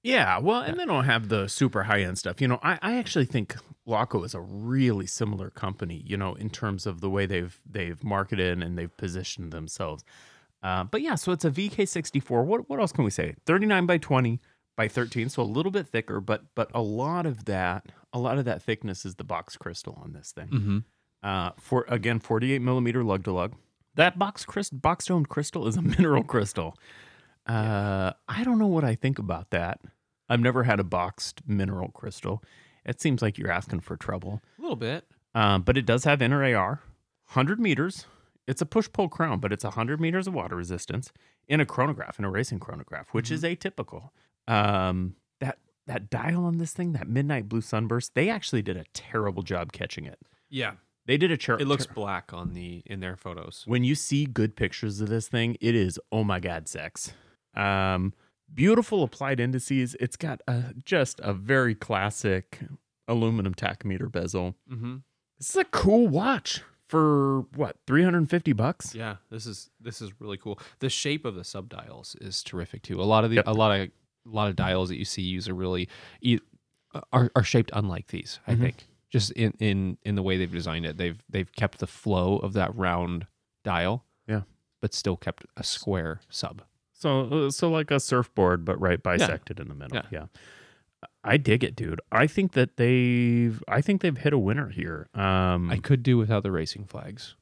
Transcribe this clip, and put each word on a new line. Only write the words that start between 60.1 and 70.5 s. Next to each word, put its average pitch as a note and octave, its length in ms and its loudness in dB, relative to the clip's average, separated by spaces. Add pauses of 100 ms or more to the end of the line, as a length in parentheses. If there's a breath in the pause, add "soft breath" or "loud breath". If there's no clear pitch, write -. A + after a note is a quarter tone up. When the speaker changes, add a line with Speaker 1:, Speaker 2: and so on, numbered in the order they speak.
Speaker 1:
got D3 300 -6
a, B2 280 -2 (100)
just D#3+ 360 0
a G2+ 120 -2
very A#2 420 2
classic G2+ 840 -2 (480)
aluminum A2+ 460 2
tachymeter F#2+ 560 -4
bezel. F2+ 440 -2 (160)
Speaker 2:
Mm-hmm. B2 280 -8 (400)
Speaker 1:
This - 120 -8
is - 60 -2
a F#4 80 4
cool A3 440 6
watch F#3+ 540 0 (260)
for, C#3+ 520 4 (160)
what, C3 200 -4 (100)
three D#3 180 6
hundred F3 260 4
fifty E3+ 220 2
bucks? A#2+ 420 0
Speaker 2:
Yeah, A2 220 -8 (140)
this A2 160 -12
is, G#2+ 240 -14 (100)
this A2+ 200 -14
is G#2 200 -10
really G#2 160 -10
cool. G2+ 220 -8 (200 loud breath)